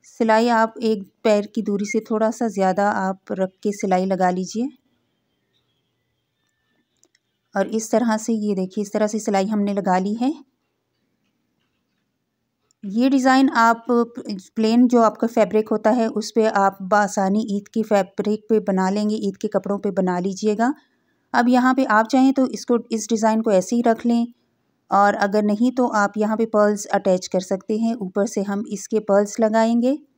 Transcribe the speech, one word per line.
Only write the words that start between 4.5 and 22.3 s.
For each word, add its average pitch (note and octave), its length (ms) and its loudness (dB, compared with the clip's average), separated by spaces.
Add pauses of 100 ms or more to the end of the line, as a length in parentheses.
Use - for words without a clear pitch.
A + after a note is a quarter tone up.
और G3 100 0
इस A3 240 -6
तरह A3+ 260 2
से, A3 160 -4
ये G#3 220 -2
देखिए, F#3 280 -4
इस G3+ 100 -8
तरह G#3+ 140 0
से G#3+ 120 -4
सिलाई G3 280 0
हमने G3+ 260 -2
लगा F#3+ 260 0
ली G3 160 -2
है। B3+ 300 -4 (2500)
ये A3+ 260 0
डिज़ाइन C4 380 4
आप A#3 360 2 (680)
प्लेन A3+ 340 4
जो A#3 140 4
आपका G#3+ 240 2
फैब्रिक G#3+ 420 0
होता G#3+ 220 0
है, A3+ 180 0
उस G#3+ 220 -6
पे A3 160 2
आप G3 360 0
बासानी G3+ 680 0
ईद G3+ 180 -6
की A3+ 140 -4
फैब्रिक G#3 680 -2
पे A3 120 2
बना F#3+ 300 0
लेंगे, G#3 260 -2
ईद G3+ 200 -4
के - 120 -6
कपड़ों G3+ 300 -4
पे G3+ 120 -4
बना F#3 280 -2
लीजिएगा। G#3 560 -2 (640)
अब A#3+ 120 2
यहाँ B3+ 260 4
पे C4 120 0
आप A3 220 2
चाहें C4+ 240 4